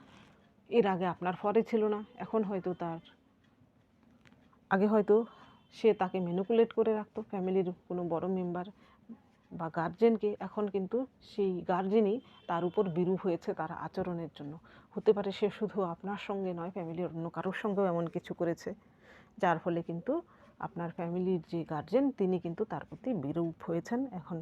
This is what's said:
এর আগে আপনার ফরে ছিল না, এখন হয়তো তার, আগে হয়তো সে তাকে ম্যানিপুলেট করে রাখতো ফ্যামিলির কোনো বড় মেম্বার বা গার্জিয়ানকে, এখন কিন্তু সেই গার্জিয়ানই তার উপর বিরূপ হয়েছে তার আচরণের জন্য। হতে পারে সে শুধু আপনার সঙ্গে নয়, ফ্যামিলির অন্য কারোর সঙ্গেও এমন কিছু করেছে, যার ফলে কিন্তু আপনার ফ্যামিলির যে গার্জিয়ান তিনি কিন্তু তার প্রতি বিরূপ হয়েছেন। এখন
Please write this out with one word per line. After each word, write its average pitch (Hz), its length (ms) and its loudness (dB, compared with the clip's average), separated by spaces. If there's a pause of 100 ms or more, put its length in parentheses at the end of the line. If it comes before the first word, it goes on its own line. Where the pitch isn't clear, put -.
(680)
এর 208 180 6
আগে 185 180 2
আপনার 175 300 0
ফরে 208 280 2
ছিল 214 240 2
না, 208 120 0 (180)
এখন 220 260 0
হয়তো 185 300 -2
তার, 165 260 -6 (1700)
আগে 196 180 6
হয়তো 214 380 6 (460)
সে 220 220 4
তাকে 190 260 -2
ম্যানিপুলেট 196 540 2
করে 220 200 2
রাখতো 214 280 -6
ফ্যামিলির 185 520 0 (140)
কোনো 180 160 -4
বড় 165 240 -2
মেম্বার 180 380 -2 (840)
বা 175 240 -6
গার্জিয়ানকে, 208 640 2
এখন 208 300 -2
কিন্তু 196 280 -2 (240)
সেই 196 300 0 (160)
গার্জিয়ানই 196 540 4 (260)
তার 170 180 0
উপর 190 240 2
বিরূপ 180 360 2
হয়েছে 180 280 0
তার 160 180 -4
আচরণের 170 640 -6
জন্য। 147 220 -12 (320)
হতে 208 220 4
পারে 196 180 -2
সে 202 180 0
শুধু 202 320 -4
আপনার 190 360 -4
সঙ্গে 196 360 -4
নয়, 170 180 -6
ফ্যামিলির 170 360 -6
অন্য 165 220 -6
কারোর 180 320 -4
সঙ্গেও 202 240 2
এমন 170 220 2
কিছু - 260 -6
করেছে, 170 360 -2 (680)
যার 170 220 4
ফলে 170 220 0
কিন্তু 170 320 -4 (460)
আপনার 170 320 -6
ফ্যামিলির 180 500 -2 (100)
যে 170 80 -2 (100)
গার্জিয়ান 202 420 2
তিনি 185 280 2
কিন্তু 175 260 -4
তার 156 200 -6
প্রতি - 280 -8
বিরূপ 165 420 -2 (120)
হয়েছেন। 170 320 -2 (120)
এখন 175 300 -8